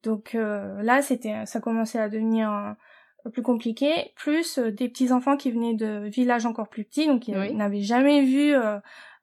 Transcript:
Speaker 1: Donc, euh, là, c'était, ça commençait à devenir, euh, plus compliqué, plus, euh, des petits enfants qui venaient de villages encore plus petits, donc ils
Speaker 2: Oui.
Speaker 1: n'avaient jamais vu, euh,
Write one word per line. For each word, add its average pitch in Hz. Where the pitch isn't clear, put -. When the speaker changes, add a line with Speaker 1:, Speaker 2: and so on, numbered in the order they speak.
Speaker 1:
Donc, 214
euh, 208
là, 240
c'était, 220
ça 220
commençait 226
à 214
devenir, 220
euh, -
plus 247
compliqué, 247
plus, 320
euh, 233
des 226
petits 247
enfants 254
qui 285
venaient 233
de 214
villages 240
encore 226
plus 214
petits, 311
donc 247
ils 208
Speaker 2:
Oui. 196
Speaker 1:
n'avaient 208
jamais 262
vu, 277
euh, 214